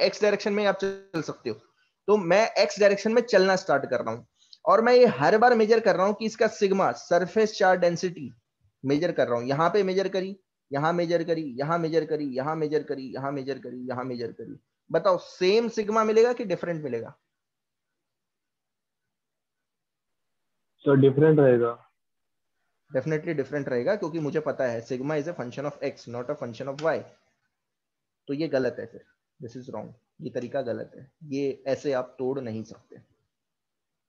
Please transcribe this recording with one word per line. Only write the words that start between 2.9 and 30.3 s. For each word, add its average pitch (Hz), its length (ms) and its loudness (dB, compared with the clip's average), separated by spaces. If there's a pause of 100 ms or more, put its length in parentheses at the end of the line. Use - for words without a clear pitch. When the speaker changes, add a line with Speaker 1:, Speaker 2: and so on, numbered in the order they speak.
Speaker 1:
में 240 100 4
चलना 190 340 4
start 139 340 0
कर 120 100 -2
रहा 113 140 -6
हूं, 120 80 -12 (420)
और 196 160 6
मैं 240 140 6
ये 247 120 10 (120)
हर 165 200 6
बार 240 160 6
measure 220 260 4
कर 190 160 2
रहा 185 100 2
हूँ 208 80 2
कि 220 120 -6
इसका 220 200 0
sigma, 190 460 2
surface 180 680 0
चार्ज 185 220 4
density 175 500 -2 (540)
measure 147 280 0
कर 131 160 0
रहा 120 100 0
हूँ। 120 100 -6
यहाँ 156 220 2
पे 208 120 2
measure 190 260 -2
करी, 190 280 -6 (340)
यहाँ 147 220 0
measure 170 320 0
करी, 160 180 -4 (160)
यहाँ 156 200 0
measure 160 260 0
करी, 151 200 -4 (120)
यहाँ 147 200 -4
measure 151 260 -2
करी, 135 320 -10
यहाँ 139 180 -6
measure 131 260 -8
करी, 123 300 -14
यहाँ 127 160 -6
measure 120 280 -8
करी। - 260 -16 (320)
बताओ, 170 280 2
same 214 500 0
sigma 220 360 0
मिलेगा 226 280 4
कि 240 120 -6
different 170 400 -4
मिलेगा? 117 300 -8 (3750)
Speaker 2:
तो 143 100 4
different 139 460 6
रहेगा। 120 380 4 (1120)
Speaker 1:
Definitely 156 440 -4
different 139 340 -4
रहेगा, 127 280 -2
क्योंकि 165 240 -6
मुझे 147 200 -4
पता 139 240 -4
है 117 220 -4
sigma 135 300 -4
is 147 120 -4
a 175 60 -8
function 127 320 -10
of 139 160 -10
x, - 260 -8
not 120 220 -8
a 147 40 -4
function 127 340 -12
of 143 140 -10
y। 151 160 0 (1300)
तो 143 60 -6
ये 156 140 -4
गलत 131 300 -2
है - 80 -10
फिर, - 180 -20 (360)
this 127 160 -16
is 123 180 -16
wrong, 107 140 -12 (320)
ये - 100 -12